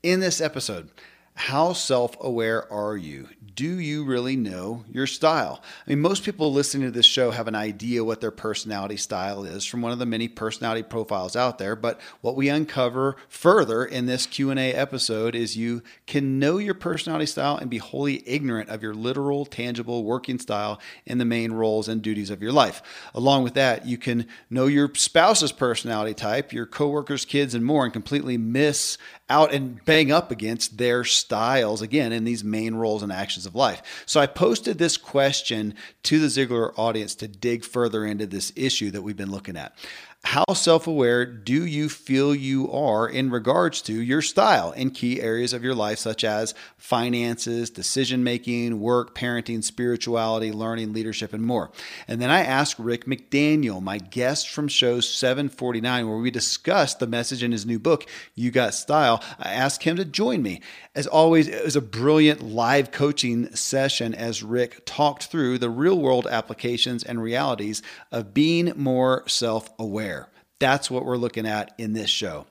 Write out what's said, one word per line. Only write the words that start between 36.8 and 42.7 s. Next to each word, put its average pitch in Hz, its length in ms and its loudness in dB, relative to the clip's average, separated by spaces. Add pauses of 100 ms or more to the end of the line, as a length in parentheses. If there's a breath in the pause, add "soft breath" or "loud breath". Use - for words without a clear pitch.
to 110 120 -10
dig 117 360 -2
further 110 400 0
into 104 220 -4
this 95 280 -6
issue 123 360 -2
that 95 120 -8
we've 101 140 -8
been 98 160 -8
looking 98 240 -10
at. 73 180 -12 (500 loud breath)
How 147 200 2 (100)
self-aware 143 720 4
do 123 400 0
you 151 220 -2
feel 139 440 2
you 135 380 0